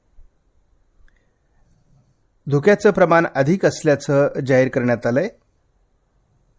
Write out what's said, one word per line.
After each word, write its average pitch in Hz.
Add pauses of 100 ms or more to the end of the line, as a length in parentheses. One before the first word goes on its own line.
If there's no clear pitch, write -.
(2500)
धोक्याचं 196
प्रमाण 170
अधिक 156
असल्याचं 143 (180)
जाहीर 131
करण्यात 123
आलंय. 135 (1300)